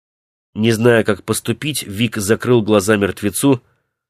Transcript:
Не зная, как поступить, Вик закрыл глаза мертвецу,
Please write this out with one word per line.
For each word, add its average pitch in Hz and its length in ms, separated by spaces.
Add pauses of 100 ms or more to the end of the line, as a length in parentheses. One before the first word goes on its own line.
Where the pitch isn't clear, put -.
(560)
Не 113 160
зная, 113 320
как 104 180
поступить, 120 600
Вик 104 340
закрыл 113 460
глаза 104 340
мертвецу, 101 640 (500)